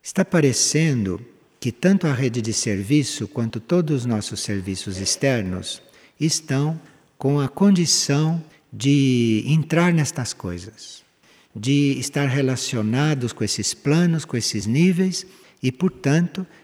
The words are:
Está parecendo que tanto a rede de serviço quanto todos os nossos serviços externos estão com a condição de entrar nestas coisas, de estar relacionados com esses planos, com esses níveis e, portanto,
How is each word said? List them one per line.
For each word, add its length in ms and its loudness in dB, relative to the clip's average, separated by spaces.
Está 200 -2
parecendo 960 2
que 120 -4
tanto 360 2
a 60 2
rede 280 -2
de 120 -2
serviço 720 0
quanto 320 -4
todos 420 0
os 40 -8
nossos 340 -4
serviços 580 -6
externos 840 -2
estão 600 -2
com 220 0
a 100 -2
condição 920 2
de 760 2
entrar 460 2
nestas 400 0
coisas, 720 -12
de 460 0
estar 280 -2
relacionados 1040 0
com 100 -4
esses 300 -4
planos, 500 0
com 140 -6
esses 280 -4
níveis 600 2
e, 100 0
portanto, 760 -2